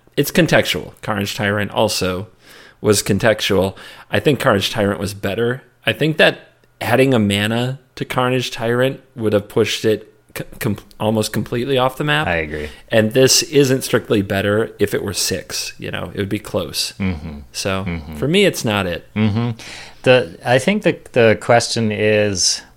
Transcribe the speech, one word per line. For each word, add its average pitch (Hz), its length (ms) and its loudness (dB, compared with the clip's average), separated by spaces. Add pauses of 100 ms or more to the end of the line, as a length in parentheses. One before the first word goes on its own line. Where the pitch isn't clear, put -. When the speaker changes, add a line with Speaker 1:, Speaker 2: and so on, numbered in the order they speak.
(160)
Speaker 1:
it's 143 160 0
contextual. - 680 2
Carnage 101 340 -4
Tyrant 104 360 -2
also 101 560 -2 (520)
was 104 220 2
contextual. 98 720 0 (360)
I - 80 0
think 135 200 2
Carnage 101 300 2
Tyrant 101 300 -2
was 101 160 -6
better. 117 480 -4 (220)
I 113 80 0
think 151 240 -2
that 175 320 2 (300)
adding 131 340 4
a 120 60 4
mana 110 600 0 (160)
to 139 100 -8
Carnage 127 460 -2
Tyrant 123 500 -2 (140)
would 107 180 0
have 101 160 0
pushed - 340 0
it 110 300 0 (240)
c-, - 60 -8 (160)
com-, 101 180 -2 (220)
almost 110 340 0
completely 123 460 -2
off 127 180 0
the 151 60 -6
map. 151 240 0
Speaker 2:
I 87 80 0
agree. 76 340 -6 (200)
Speaker 1:
And 110 240 4
this 131 280 6
isn't 131 420 2
strictly 107 380 0
better. 98 560 -2
If - 160 0
it - 80 -4
were 98 120 -6
six, - 680 -6
you 98 100 -10
know, 95 240 -8
it - 40 -8
would 98 120 -4
be 107 80 -2
close. - 640 -6
Speaker 2:
Mm-hmm. 80 400 -4 (120)
Speaker 1:
So 95 320 -4
Speaker 2:
Mm-hmm. 80 340 -8
Speaker 1:
for 131 100 -2
me, 190 180 4
it's - 180 0
not 104 220 0
it. 85 300 -8
Speaker 2:
Mm-hmm. 110 420 0 (460)
The, 127 420 4
I 135 140 4
think 208 240 0
the, - 160 2 (140)
the 113 280 6
question 117 500 2
is, 104 720 2 (160)